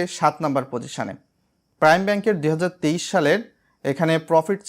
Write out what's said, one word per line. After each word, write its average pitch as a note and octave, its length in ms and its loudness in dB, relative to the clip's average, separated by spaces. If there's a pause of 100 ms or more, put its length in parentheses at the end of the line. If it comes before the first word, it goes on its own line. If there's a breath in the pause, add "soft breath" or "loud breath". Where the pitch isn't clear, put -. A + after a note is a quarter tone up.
(180)
সাত D3+ 260 2
নম্বর C3+ 280 0
পজিশনে। A#2+ 420 -8 (680)
প্রাইম D#3+ 260 6
ব্যাংকের G3+ 340 0
দুই D#3 140 0
হাজার E3+ 160 -2 (120)
তেইশ D#3+ 280 0
সালের E3+ 280 2 (520)
এখানে D#3+ 220 0 (160)
প্রফিট E3 400 2